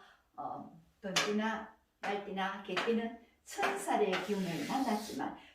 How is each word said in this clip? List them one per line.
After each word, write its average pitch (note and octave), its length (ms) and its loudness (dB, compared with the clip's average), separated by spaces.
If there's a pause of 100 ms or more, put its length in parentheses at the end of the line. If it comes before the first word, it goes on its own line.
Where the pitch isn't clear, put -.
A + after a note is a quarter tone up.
(360)
어, - 440 -8 (200)
범띠나 G#3+ 760 0 (240)
말띠나 G3 600 -2
개띠는 A3 560 0 (260)
천살의 A3 680 2 (120)
기운을 E3+ 440 0
만났지만 - 680 0 (180)